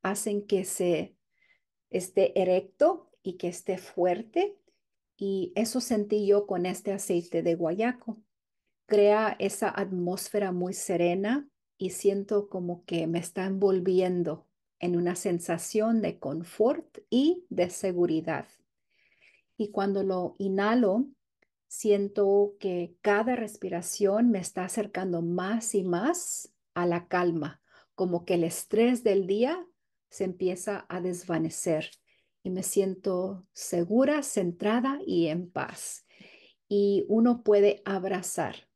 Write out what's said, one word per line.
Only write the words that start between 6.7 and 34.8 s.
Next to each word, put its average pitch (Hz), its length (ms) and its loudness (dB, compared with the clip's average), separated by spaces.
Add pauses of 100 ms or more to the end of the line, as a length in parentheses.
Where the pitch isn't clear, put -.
aceite 175 520 -2
de 170 120 2
guayaco. 208 680 -4 (640)
Crea 208 520 4
esa 196 300 -2
atmósfera 185 840 -2
muy 180 220 -2
serena 190 760 0 (300)
y 185 140 -4
siento 202 580 0
como 175 360 -6
que 165 220 -2
me 170 120 0
está 185 260 -6
envolviendo 185 1040 2 (320)
en 175 160 -2
una 175 200 0
sensación 202 880 0
de 175 160 -4
confort 175 800 -2 (120)
y 302 400 2
de 175 200 0
seguridad. 165 760 -2 (1120)
Y 208 120 -4
cuando 196 320 0
lo 185 380 -2
inhalo, 202 680 2 (640)
siento 202 920 2
que 175 420 -4
cada 220 340 2
respiración 208 960 0
me 202 80 2
está 180 260 -6
acercando 185 560 -4
más 185 540 -2
y 196 80 2
más 190 680 -2 (220)
a 175 140 0
la 175 200 -2
calma, 170 540 -2 (320)
como 175 320 -2
que - 80 0
el 170 100 2
estrés 233 600 0
del 196 240 2
día 262 380 0 (440)
se - 140 -8
empieza 185 680 -4
a 180 100 -8
desvanecer 165 920 -2 (520)
y 190 60 -6
me 185 140 -4
siento 190 880 -2
segura, 240 680 0
centrada 220 840 -2